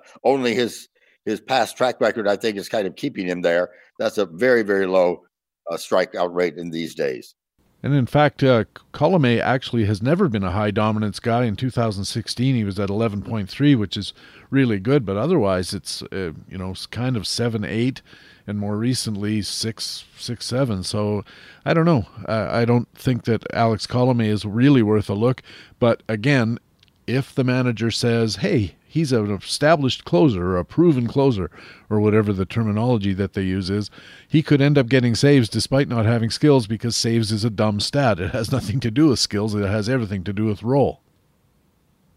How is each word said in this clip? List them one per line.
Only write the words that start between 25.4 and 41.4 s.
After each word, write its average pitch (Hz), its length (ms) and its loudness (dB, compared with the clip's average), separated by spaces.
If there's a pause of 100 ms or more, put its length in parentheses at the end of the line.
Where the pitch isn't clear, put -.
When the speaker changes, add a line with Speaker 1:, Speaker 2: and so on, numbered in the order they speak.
Speaker 2:
But 117 320 2
again, 117 480 0 (480)
if 131 300 -2
the 135 80 0
manager 123 480 0
says, 117 460 0
"Hey, 131 400 0 (100)
he's 156 240 -2
an 107 180 2
established 139 760 0
closer 135 380 2
or 92 140 0
a 87 80 -2
proven 151 400 2
closer," 113 460 0 (360)
or 107 120 0
whatever 104 340 2
the 92 140 -4
terminology 107 640 0
that 95 200 -4
they 98 100 -4
use 92 260 -2
is, 101 220 -4 (360)
he - 140 2
could 143 180 2
end 147 160 4
up 131 120 4
getting 120 260 2
saves 139 340 4
despite 131 400 -2
not 117 200 0
having 113 240 0
skills, 139 340 4
because 110 300 -4
saves 113 360 0
is 107 140 -2
a 120 60 0
dumb 107 280 0
stat. 120 400 0
It 95 120 -4
has 120 200 -4
nothing - 280 -2
to 120 100 -2
do 147 200 4
with 117 100 2
skills. 107 340 -2
It 101 140 0
has 104 200 -2
everything 107 360 -2
to 101 100 -6
do 107 120 -2
with 104 180 -2
role. 123 380 0 (1160)